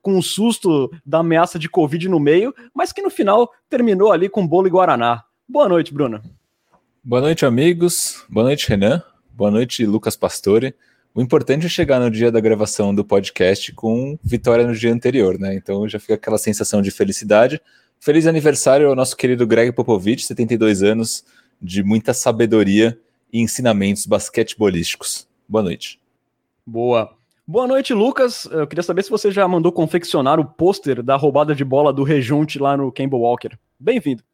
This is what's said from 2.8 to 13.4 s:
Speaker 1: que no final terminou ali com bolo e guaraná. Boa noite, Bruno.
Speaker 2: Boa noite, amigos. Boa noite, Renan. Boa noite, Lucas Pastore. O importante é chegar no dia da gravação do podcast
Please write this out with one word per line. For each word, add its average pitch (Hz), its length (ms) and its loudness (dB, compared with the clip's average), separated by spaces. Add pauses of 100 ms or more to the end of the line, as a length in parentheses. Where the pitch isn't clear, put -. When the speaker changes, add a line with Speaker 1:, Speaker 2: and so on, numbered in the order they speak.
Speaker 1:
que 392 100 -10
no 392 80 -2
final 226 400 2 (180)
terminou 214 440 2
ali 175 160 2
com 196 180 -2
bolo 180 220 2
e - 20 0
guaraná. 123 540 2 (240)
Boa 262 200 2
noite, 170 240 0
Bruno. 127 280 -4 (840)
Speaker 2:
Boa 123 160 0
noite, 156 260 0
amigos. 165 800 0
Boa 110 160 0
noite, 143 240 -2
Renan. 113 340 2 (280)
Boa 101 200 -2
noite, 120 340 -2
Lucas 107 320 -2
Pastore. 110 580 0 (400)
O 117 60 -4
importante 135 460 0
é - 20 -4
chegar 143 320 0
no 120 100 0
dia 113 220 2
da 113 80 2
gravação 104 520 0
do 101 120 0
podcast - 720 0